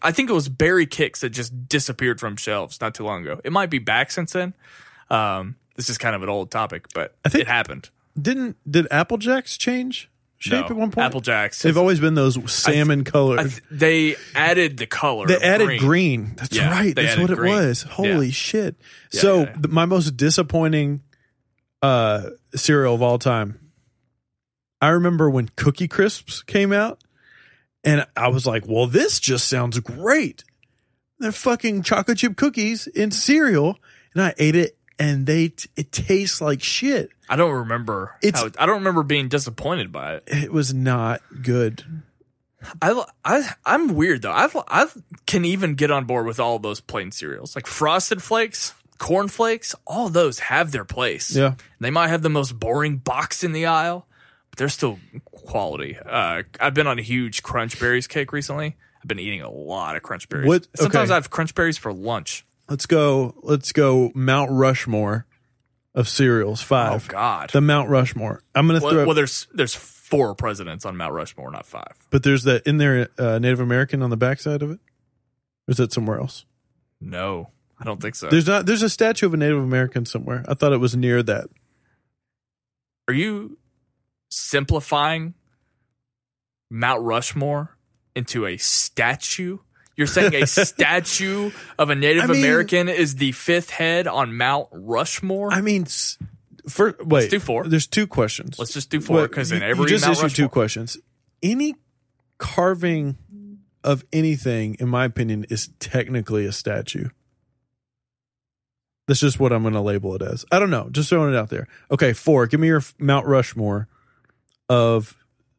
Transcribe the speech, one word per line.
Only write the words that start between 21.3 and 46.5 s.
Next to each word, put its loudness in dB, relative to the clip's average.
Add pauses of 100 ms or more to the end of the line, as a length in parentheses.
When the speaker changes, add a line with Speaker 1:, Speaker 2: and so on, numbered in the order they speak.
Speaker 2:
uh, 2 (260)
cereal 4
of 0
all 4
time. -2 (1200)
I 4
remember 4
when 0
Cookie 0
Crisps -2
came 0
out, -2 (800)
and 4 (100)
I 0
was 0
like, -2
"Well, 2
this 2
just 0
sounds -2
great." -2 (760)
They're -4
fucking 0
chocolate 0
chip 0
cookies 0
in 0
cereal, 4 (360)
and 2
I 2
ate 4
it, 2 (220)
and 0
they 2
t-, -12
it -8
tastes 0
like 0
shit. -2 (200)
Speaker 1:
I 0
don't 0
remember -6
Speaker 2:
It's 2
Speaker 1:
how 0
it, -10
I 2
don't 2
remember 0
being -2
disappointed -4
by -10
it. -14
Speaker 2:
It -4
was -2
not -2 (200)
good. 0 (960)
Speaker 1:
I, 2 (200)
I, 0 (160)
I'm 2
weird, 2
though. -4
I've, 2 (120)
I 4 (380)
can 0
even 0
get 2
on 0
board -2
with -6
all 0